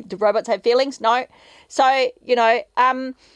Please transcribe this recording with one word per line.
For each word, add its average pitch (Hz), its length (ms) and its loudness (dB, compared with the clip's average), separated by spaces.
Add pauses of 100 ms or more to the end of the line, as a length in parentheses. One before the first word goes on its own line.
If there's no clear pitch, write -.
do - 160 -14
robots 208 300 -2
have 202 160 -4
feelings? 262 380 -2
No. 240 240 0 (440)
So, 262 400 0 (140)
you 247 120 -2
know, 233 260 2 (160)
um, 254 380 0 (200)